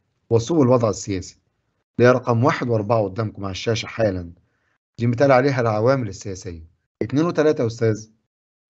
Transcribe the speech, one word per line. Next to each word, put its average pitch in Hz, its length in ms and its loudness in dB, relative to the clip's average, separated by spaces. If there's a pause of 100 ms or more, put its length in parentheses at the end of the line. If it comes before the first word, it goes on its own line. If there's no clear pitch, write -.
(300)
وسوء 131 340 2
الوضع 120 260 4
السياسي، - 500 -6 (600)
اللي 123 100 8
هي 127 40 6
رقم 120 300 0
واحد 147 260 0
وأربعة 110 340 0
قدامكم 98 400 -6
على 98 80 -6
الشاشة 110 340 -4
حالًا. 90 460 -4 (680)
دي 117 80 0
مثال 131 240 4
عليها 131 300 4
العوامل 117 460 0
السياسية. 90 600 -12 (340)
اتنين 131 240 -2
وتلاتة 156 360 0
يا 120 60 0
أستاذ، 110 420 -2 (600)